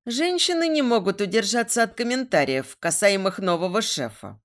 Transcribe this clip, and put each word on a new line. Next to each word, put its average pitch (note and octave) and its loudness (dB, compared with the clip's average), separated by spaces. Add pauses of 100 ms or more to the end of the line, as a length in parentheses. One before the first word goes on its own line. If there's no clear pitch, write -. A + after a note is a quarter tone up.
Женщины E4+ 0
не D#4 2
могут G#3 2
удержаться A3 0
от - -6
комментариев, F#3 0
касаемых F#3+ 0
нового F3+ 0
шефа. G#2+ -6